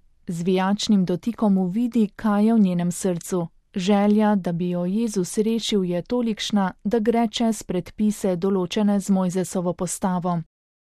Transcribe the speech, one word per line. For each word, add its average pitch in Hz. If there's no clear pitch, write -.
Z 170
vijačnim 190
dotikom 190
uvidi, 214
kaj 208
je 233
v 233
njenem 175
srcu. 175
Želja, 208
da 180
bi 180
jo 175
Jezus 202
rešil, 214
je 175
tolikšna, 214
da 220
gre 226
čez 226
predpise, 185
določene 196
z 196
Mojzesovo 185
postavo. 175